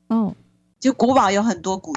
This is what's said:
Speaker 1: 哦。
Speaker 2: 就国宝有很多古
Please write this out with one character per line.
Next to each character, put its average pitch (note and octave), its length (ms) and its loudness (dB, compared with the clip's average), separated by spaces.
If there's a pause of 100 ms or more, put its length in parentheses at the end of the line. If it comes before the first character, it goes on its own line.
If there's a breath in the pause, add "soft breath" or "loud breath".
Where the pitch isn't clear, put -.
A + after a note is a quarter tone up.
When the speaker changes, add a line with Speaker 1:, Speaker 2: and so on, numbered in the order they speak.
Speaker 1:
哦。 A3 260 0 (460)
Speaker 2:
就 C4 140 0
国 B3 220 2
宝 G#3+ 160 4
有 G3+ 100 2
很 G#3 180 -2
多 F#3+ 160 -4
古 F#3+ 220 -8